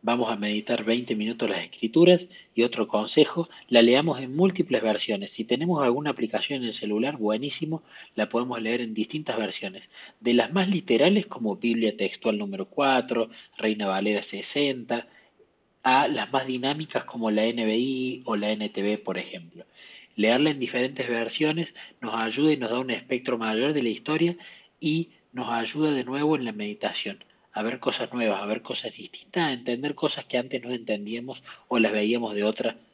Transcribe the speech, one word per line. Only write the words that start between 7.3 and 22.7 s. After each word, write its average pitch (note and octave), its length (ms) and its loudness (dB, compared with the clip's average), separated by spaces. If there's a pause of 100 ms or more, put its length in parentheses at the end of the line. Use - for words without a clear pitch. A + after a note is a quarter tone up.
la G#2+ 140 -2
podemos A#2+ 340 -2
leer A2+ 200 -2
en A2+ 120 -6
distintas A2+ 440 -4
versiones. G2 520 -6 (300)
De A#2+ 140 2
las A#2+ 180 4
más F#3 160 2
literales F3+ 580 4
como A2 300 -4
Biblia A2+ 400 0
Textual G#2+ 420 -2
número G2 300 -6
cuatro, B2 600 0 (280)
Reina G#2+ 300 0
Valera G2 340 0
sesenta, A#2+ 880 -4 (760)
a C3 260 4
las - 240 -4
más C3 140 0
dinámicas C3+ 580 -2
como A2+ 260 -2
la G#2+ 140 4
N A#2 180 0
B A2 140 2
I B2+ 480 -2
o A2+ 100 -2
la G#2+ 160 -2
N G#2+ 160 -4
T G2 160 -4
V, G#2 140 0
por F#2+ 200 -6
ejemplo. E2+ 460 -12 (540)
Leerla A#2+ 320 4
en C#3+ 100 -4
diferentes B2+ 480 -2
versiones D3+ 680 -2 (280)
nos A2+ 200 -4
ayuda B2 300 2
y D3 60 2
nos A#2+ 140 -2